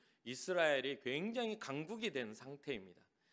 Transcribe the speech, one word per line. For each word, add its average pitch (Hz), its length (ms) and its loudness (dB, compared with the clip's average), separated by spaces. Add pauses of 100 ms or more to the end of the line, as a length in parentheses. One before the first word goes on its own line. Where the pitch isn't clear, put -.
(240)
이스라엘이 139 800 4
굉장히 214 560 0
강국이 180 540 -2
된 123 240 -2
상태입니다. 120 640 -8 (320)